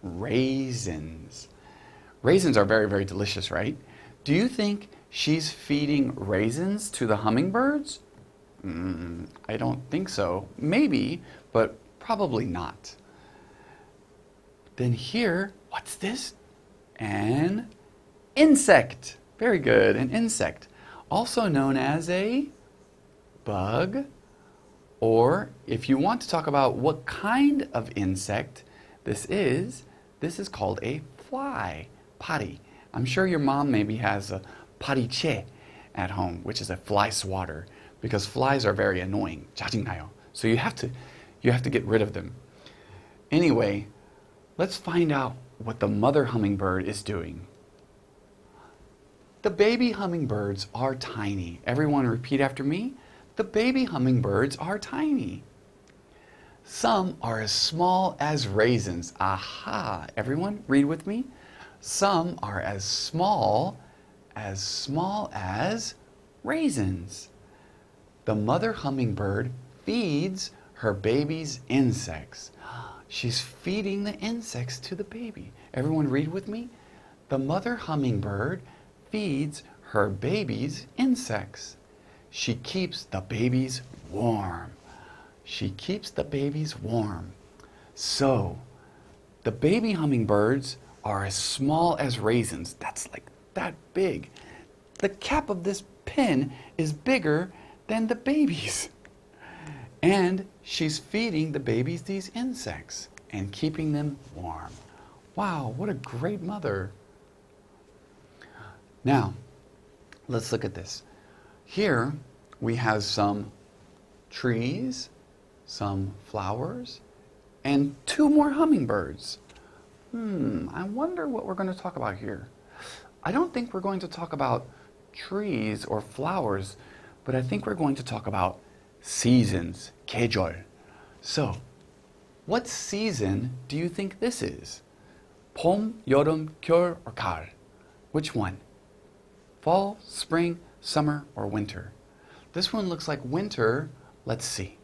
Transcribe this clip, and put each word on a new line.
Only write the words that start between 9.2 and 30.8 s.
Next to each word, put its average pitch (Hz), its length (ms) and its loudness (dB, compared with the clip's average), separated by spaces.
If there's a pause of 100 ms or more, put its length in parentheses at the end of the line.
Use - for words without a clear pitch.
I 110 100 -4
don't 123 340 -4
think 185 180 -2
so. 95 380 -2 (100)
Maybe, 160 640 2 (300)
but - 260 2 (220)
probably 196 460 0
not. 87 500 -8 (1800)
Then 123 180 2
here, 196 600 0 (160)
what's - 260 -8
this? 226 380 -6 (640)
An 131 720 0 (680)
insect. 277 840 8 (200)
Very 214 220 4
good, 110 360 8
an 123 140 0
insect. 214 580 0 (440)
Also 220 380 2
known 135 260 4
as 147 340 0
a 220 380 2 (960)
bug, 127 600 0 (960)
or 117 480 6 (180)
if 113 220 -2
you 135 80 6
want 202 240 2
to - 80 -12
talk 160 180 0
about 139 280 4
what 147 300 0
kind 277 680 4
of 117 240 -2
insect 98 680 -2 (400)
this - 220 -4
is, 185 580 0 (380)
this 165 180 -6
is 196 80 -6
called 101 360 -2